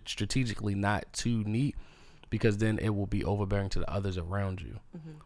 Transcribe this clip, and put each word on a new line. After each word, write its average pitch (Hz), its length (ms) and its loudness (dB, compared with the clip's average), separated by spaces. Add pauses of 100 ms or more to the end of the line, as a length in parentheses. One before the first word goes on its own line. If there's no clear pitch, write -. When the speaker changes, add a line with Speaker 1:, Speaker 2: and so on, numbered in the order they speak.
Speaker 1:
strategically 107 720 0
not 101 360 2
too 117 320 0
neat 113 300 0 (560)
because 107 280 4
then 107 200 4
it 107 120 0
will 101 180 0
be 104 160 0
overbearing 101 460 2
to 92 100 2
the 82 120 0
others 98 240 -2
around 92 460 -2
you. 78 160 -10 (180)
Speaker 2:
Mm-hmm. 160 140 -14 (160)